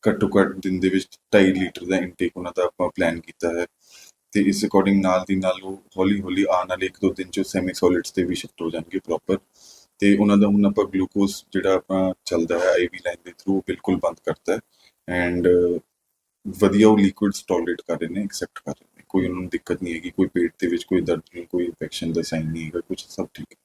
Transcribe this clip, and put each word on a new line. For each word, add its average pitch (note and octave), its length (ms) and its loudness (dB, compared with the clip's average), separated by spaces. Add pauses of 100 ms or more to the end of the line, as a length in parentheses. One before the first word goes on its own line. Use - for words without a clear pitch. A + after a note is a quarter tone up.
ਘੱਟੋ G2+ 200 2
ਘੱਟ F#2+ 280 4
ਦਿਨ F#2 240 -4
ਦੇ F#2+ 80 2
ਵਿੱਚ F#2 300 -2 (160)
ਢਾਈ F#2+ 180 6
ਲੀਟਰ F#2 320 -4
ਦਾ F#2 120 -2
ਇਨਟੇਕ F2+ 400 -4
ਉਹਨਾਂ F2+ 200 -10
ਦਾ F2+ 80 0
ਆਪਾਂ F2+ 240 -4
ਪਲਾਨ E2+ 320 -2
ਕੀਤਾ E2+ 400 -6
ਹੈ F2 60 -4 (680)
ਤੇ G#2 80 0
ਇਸ G2+ 240 2
according G2 380 4
ਨਾਲ F#2 260 2
ਦੀ F#2+ 80 0
ਨਾਲ F#2 260 -2
ਉਹ F#2+ 200 -12 (160)
ਹੌਲੀ G2 220 2
ਹੌਲੀ F#2 300 -2
ਆਉਣ F#2 180 0
ਵਾਲੇ F#2 180 -4
ਇੱਕ F2+ 160 -8
ਦੋ F#2+ 100 2
ਦਿਨ F2+ 180 -10
'ਚ G2 100 -4
ਸੈਮੀ F#2 340 -4
ਸੌਲਿਡਸ F2+ 360 0
ਤੇ F#2 140 0
ਵੀ F2 100 -4
ਸ਼ਿਫਟ - 280 -12
ਹੋ E2 80 -4
ਜਾਣਗੇ E2 280 -8
ਪ੍ਰੋਪਰ। F#2 400 -4 (600)
ਤੇ G2+ 180 4
ਉਹਨਾਂ G2+ 200 4
ਦਾ G2+ 100 6
ਹੁਣ G2+ 200 4
ਆਪਾਂ G2+ 180 2
ਗਲੂਕੋਜ਼ G2 500 -2 (180)
ਜਿਹੜਾ F#2+ 220 2
ਆਪਣਾ F#2+ 380 0 (120)
ਚੱਲਦਾ E2+ 340 0
ਹੈ F2+ 60 0
ਆਈ F2 280 2
ਵੀ - 60 -16
ਲਾਈਨ F2 260 -8
ਦੇ F2 60 -16
through, F#2+ 360 -2
ਬਿਲਕੁਲ F#2 300 -2
ਬੰਦ E2+ 280 -4
ਕਰਤਾ - 280 -4
ਹੈ। A2 60 -2 (520)
and, F2+ 380 0
ਅਹ, F2 300 4 (680)
ਵਧੀਆ G2+ 400 6
ਉਹ G#2+ 100 8
ਲਿਕੁਇਡਸ G2 440 0
ਟੋਲਰੇਟ F2 380 -2
ਕਰ E2 200 -6
ਰਹੇ E2 80 -6
ਨੇ, F#2 140 -6
ਐਕਸੈਪਟ - 360 -10
ਕਰ - 120 -10
ਰਹੇ - 160 -12 (100)
ਨੇ। - 120 -20
ਕੋਈ F#2+ 160 0
ਉਹਨਾਂ F2+ 160 -4
ਨੂੰ F#2 80 -8
ਦਿੱਕਤ F2 340 -4
ਨਹੀਂ F2 120 -6
ਹੈਗੀ, E2+ 160 -8
ਕੋਈ F#2 160 0
ਪੇਟ E2+ 320 -2
ਦੇ F#2 80 -2
ਵਿੱਚ E2+ 180 -2
ਕੋਈ F#2 160 2
ਦਰਦ D#2+ 200 -2 (140)
ਨਹੀਂ, F2 120 -14
ਕੋਈ F2 180 -4
ਇਨਫੈਕਸ਼ਨ E2 480 -8
ਦਾ D#2+ 100 -2
ਸਾਈਨ D#2+ 280 -4
ਨਹੀਂ E2 140 -6
ਹੈਗਾ, D#2+ 160 -6
ਕੁਛ - 280 -10
ਸਭ F2+ 260 -8
ਠੀਕ D2+ 180 -14
ਹੈ। - 120 -20